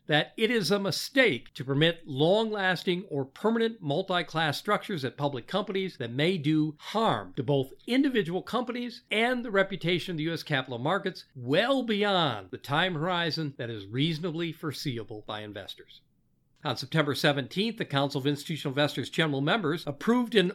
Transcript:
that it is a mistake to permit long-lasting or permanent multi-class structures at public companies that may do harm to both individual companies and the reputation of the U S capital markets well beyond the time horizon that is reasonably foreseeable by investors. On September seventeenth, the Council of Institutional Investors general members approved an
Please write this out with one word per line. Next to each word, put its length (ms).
that 320
it 140
is 180
a 80
mistake 800
to 100
permit 400
long-lasting 1040
or 160
permanent 560
multi-class 800
structures 440
at 140
public 300
companies 500
that 140
may 260
do 400
harm 580
to 60
both 320
individual 560
companies 640
and 340
the 60
reputation 640
of 60
the 80
U 80
S 100
capital 340
markets 480
well 460
beyond 680
the 80
time 340
horizon 640
that 140
is 160
reasonably 640
foreseeable 760
by 160
investors. 600
On 120
September 380
seventeenth, 640
the 80
Council 320
of 80
Institutional 460
Investors 400
general 280
members 460
approved 480
an 220